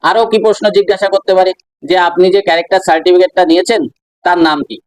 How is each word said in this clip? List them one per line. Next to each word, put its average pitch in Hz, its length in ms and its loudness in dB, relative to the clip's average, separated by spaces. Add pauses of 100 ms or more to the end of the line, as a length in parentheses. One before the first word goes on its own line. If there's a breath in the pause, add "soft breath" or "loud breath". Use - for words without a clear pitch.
আরো 214 240 0
কি 214 140 -2
প্রশ্ন 208 300 0
জিজ্ঞাসা 196 380 0
করতে 196 280 0
পারে 185 180 2 (300)
যে 180 140 -2
আপনি 175 340 2
যে 196 100 0
ক্যারেক্টার 175 440 -2
সার্টিফিকেটটা 180 600 2
নিয়েছেন 180 360 0 (420)
তার 175 140 0
নাম 156 260 0
কি - 240 -14